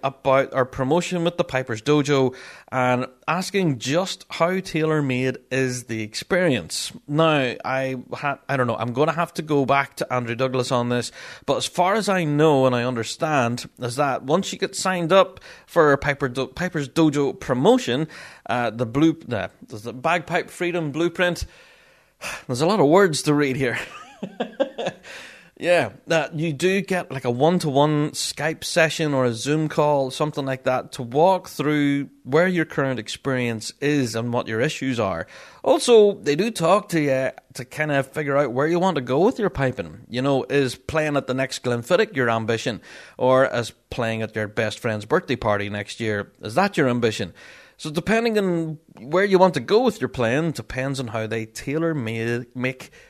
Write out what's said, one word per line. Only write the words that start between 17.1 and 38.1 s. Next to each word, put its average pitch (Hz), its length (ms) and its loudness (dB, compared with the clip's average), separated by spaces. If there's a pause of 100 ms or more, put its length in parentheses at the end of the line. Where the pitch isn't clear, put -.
promotion, 151 720 2 (380)
uh, 120 240 -2
the 117 160 -4
blue, 147 320 2 (100)
the, 101 240 -4 (160)
the 110 240 -12
Bagpipe 160 580 -2
Freedom 170 440 -4
Blueprint, 170 520 -2 (500)
<sighs> - 520 -16
there's 127 140 -2
a 156 40 2
lot 202 140 2
of 139 80 6
words 170 360 4
to 151 100 2
read 143 240 0
here. 123 260 -2
<laughs> - 40 -14 (1700)
Yeah, 156 340 2 (160)
uh, 160 260 2
you 160 180 -2
do 190 280 2
get, 180 300 -4
like, 135 140 -6
a 123 60 0
one-to-one 147 800 2
Skype - 520 -6
session 156 520 0
or 131 100 2
a 120 80 2
Zoom 147 360 -2
call, 147 420 2
something 147 340 -4
like 131 200 -6
that, 127 280 -2
to 135 100 -8
walk 170 460 2
through 143 600 0 (140)
where 151 240 2
your 175 180 0
current 135 340 -2
experience 120 840 -4
is 139 340 0
and 120 160 -4
what 120 160 -2
your 110 140 -2
issues 131 380 -2
are. 92 260 -2 (380)
Also, 220 500 6
they 147 220 -2
do 214 160 0
talk 202 380 2
to 165 120 0
you 131 300 0 (240)
to 123 100 -10
kind 151 260 -4
of 139 140 2
figure 139 320 -2